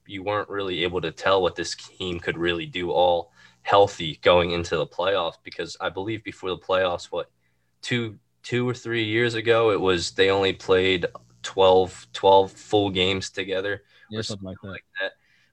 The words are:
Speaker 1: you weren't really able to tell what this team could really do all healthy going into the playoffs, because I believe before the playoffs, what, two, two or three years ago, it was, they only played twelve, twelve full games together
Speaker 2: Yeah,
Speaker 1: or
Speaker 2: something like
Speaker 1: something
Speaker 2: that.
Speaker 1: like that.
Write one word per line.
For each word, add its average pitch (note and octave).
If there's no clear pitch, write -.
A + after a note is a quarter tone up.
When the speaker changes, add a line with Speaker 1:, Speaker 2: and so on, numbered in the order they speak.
Speaker 1:
you G2
weren't G#2
really F#2
able F2
to D#2+
tell F#2+
what E2+
this E2+
team F2+
could E2+
really E2+
do F2
all F2
healthy G2
going F2
into E2+
the D2
playoffs, F2+
because -
I F#2
believe G2+
before F#2
the E2+
playoffs, F#2
what, -
two, A#2
two B2
or A#2+
three A#2
years A2+
ago, A2+
it F#2
was, F2+
they F#2+
only G2
played F#2
twelve, F#2
twelve F#2+
full G2+
games F#2
together G2
Speaker 2:
Yeah, G#2+
Speaker 1:
or A2
Speaker 2:
something G2
like F#2+
Speaker 1:
something G2+
Speaker 2:
that. -
Speaker 1:
like F2+
that. F#2+